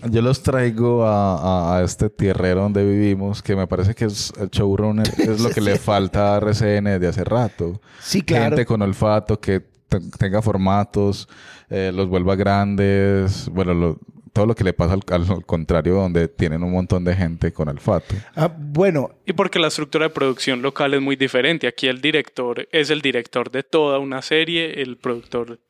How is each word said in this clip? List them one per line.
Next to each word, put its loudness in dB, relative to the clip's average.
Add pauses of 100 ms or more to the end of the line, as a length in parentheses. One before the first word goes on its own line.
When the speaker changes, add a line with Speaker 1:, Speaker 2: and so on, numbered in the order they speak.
Speaker 1:
Yo 2
los 2
traigo 2
a, 2
a, 2
a 2
este -2
tierrero 0
donde 2
vivimos, 0
que -2
me 0
parece 0
que -2
es -4
el -4
showrunner, 2 (100)
es 2
lo 2
que -2
Speaker 2:
<laughs> 0
Sí. -
Speaker 1:
le 2
falta 2
a 2
R 2
C 2
N 0
de 2
hace -2
rato. -2 (200)
Speaker 2:
Sí, -2
claro. 2
Speaker 1:
Gente 2
con 0
olfato, 0
que 0 (300)
te-, 0 (180)
tenga 0
formatos, 0 (420)
eh, -2
los 0
vuelva 2
grandes, 2
bueno, 0
lo, 0 (340)
todo 2
lo 2
que -2
le 2
pasa 2
al, 0 (100)
al, 2
al -2
contrario, 0
donde 0
tienen -2
un -2
montón 0
de 0
gente -2
con -4
olfato. -2 (220)
Speaker 2:
Ah, 0
bueno. 0 (160)
Speaker 3:
Y -4
porque 0
la 2
estructura -2
de 0
producción -2
local 0
es 2
muy 0
diferente. 0
Aquí -2
el -2
director -4
es 0
el 0
director -4
de -6
toda 0
una -6
serie, -2
el -10
productor -6 (120)